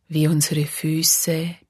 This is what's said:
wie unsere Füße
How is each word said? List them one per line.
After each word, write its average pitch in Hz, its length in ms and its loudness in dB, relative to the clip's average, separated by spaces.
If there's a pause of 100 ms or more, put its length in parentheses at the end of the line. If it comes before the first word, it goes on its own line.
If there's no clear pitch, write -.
wie 151 220 2
unsere 151 380 0
Füße 160 880 -2 (140)